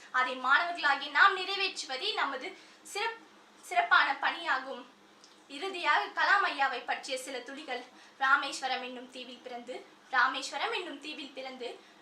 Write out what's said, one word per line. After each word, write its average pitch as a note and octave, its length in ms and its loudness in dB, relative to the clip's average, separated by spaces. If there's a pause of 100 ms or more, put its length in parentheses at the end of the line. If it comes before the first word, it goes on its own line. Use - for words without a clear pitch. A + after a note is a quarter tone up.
(100)
அதை B3+ 260 0
மாணவர்களாகிய D4 760 2
நாம் F#4+ 260 8
நிறைவேற்றுவதே F#4+ 800 -2
நமது D4 420 -4 (380)
சிறப்-, A4+ 320 -6 (360)
சிறப்பான F4 580 4
பணியாகும். C4+ 640 -2 (640)
இறுதியாக F4 560 0
கலாம் F#4 400 4
ஐயாவை C4+ 400 0
பற்றிய B3+ 340 -4
சில C4 200 -8
துளிகள். C4+ 460 -10 (340)
ராமேஸ்வரம் C4+ 640 2
என்னும் B3+ 280 -10
தீவில் B3 320 -14
பிறந்து, A#3+ 440 -12 (240)
ராமேஸ்வரம் C4+ 640 2
என்னும் E4 280 -6
தீவில் D4+ 340 -10
பிறந்து B3+ 460 -10 (220)